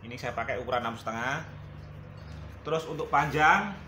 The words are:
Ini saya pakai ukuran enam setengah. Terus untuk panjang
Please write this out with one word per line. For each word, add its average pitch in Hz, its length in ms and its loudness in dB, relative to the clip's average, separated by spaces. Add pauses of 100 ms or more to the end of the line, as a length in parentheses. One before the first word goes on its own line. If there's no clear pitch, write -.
Ini 117 160 -10
saya 120 160 -4
pakai 113 240 -2
ukuran 120 240 0
enam 113 160 -2
setengah. 123 480 -2 (1200)
Terus 160 240 0
untuk 151 160 -4
panjang 156 640 6 (160)